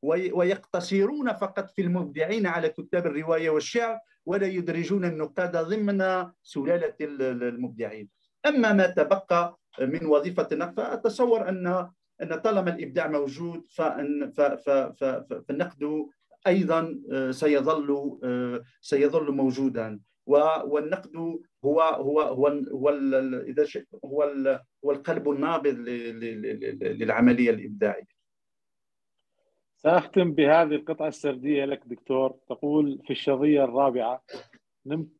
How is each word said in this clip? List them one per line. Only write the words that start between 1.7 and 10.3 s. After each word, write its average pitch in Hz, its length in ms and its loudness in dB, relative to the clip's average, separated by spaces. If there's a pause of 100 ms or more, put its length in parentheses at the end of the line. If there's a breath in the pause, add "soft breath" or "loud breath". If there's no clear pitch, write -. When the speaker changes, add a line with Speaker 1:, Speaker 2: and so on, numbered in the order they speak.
Speaker 1:
في - 120 -4
المبدعين 175 640 -2
على 165 220 0
كتاب 175 380 -4
الرواية 160 440 0
والشعر، 226 480 0 (280)
ولا 196 200 0
يدرجون 180 580 -2
النقاد 175 520 -2
ضمن 190 720 0 (160)
سلالة 160 580 -2
ال-، 147 220 -6
ال-، 127 200 -2
المبدعين؟ 113 680 -6 (380)
أما 247 260 4
ما 196 140 6
تبقى 175 720 2 (220)
من 143 260 -2
وظيفة 151 460 2